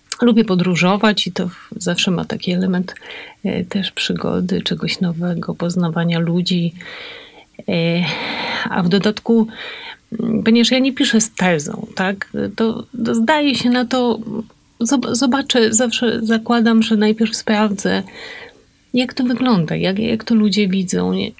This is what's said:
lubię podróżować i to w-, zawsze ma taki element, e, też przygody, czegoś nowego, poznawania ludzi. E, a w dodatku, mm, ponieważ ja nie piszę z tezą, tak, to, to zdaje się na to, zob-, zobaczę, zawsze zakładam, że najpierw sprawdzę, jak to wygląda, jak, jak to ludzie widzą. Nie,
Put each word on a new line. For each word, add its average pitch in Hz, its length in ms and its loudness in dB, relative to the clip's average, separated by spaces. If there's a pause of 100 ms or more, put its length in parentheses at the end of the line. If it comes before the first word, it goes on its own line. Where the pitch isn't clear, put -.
(220)
lubię 233 240 6
podróżować 185 840 2
i 180 40 -8
to 180 160 -4
w-, - 300 -12
zawsze 175 340 -2
ma 175 140 -2
taki - 260 -4
element, 180 440 0 (480)
e, - 220 -2
też 190 260 -4
przygody, 180 720 -2
czegoś 165 380 -4
nowego, 170 560 -2
poznawania 170 640 0
ludzi. 170 540 0 (960)
E, 170 340 0 (640)
a 190 140 -2
w 175 60 2
dodatku, 214 580 2 (720)
mm, 226 240 0
ponieważ 233 280 4
ja 254 80 2
nie 262 140 2
piszę 233 280 2
z - 100 -2
tezą, - 640 -2
tak, 196 340 -4 (260)
to, 226 280 -2 (220)
to 233 100 0
zdaje 285 400 2
się - 140 0
na 247 160 2
to, 247 340 0 (600)
zob-, 240 360 0
zobaczę, 254 580 2
zawsze 233 520 0
zakładam, 226 580 4
że 220 140 2
najpierw 220 380 2
sprawdzę, 202 680 0 (920)
jak 247 200 -2
to 269 100 -2
wygląda, 226 520 2
jak, 180 240 0
jak 226 240 -2
to 233 120 2
ludzie 208 320 4
widzą. 185 460 0
Nie, 190 260 -4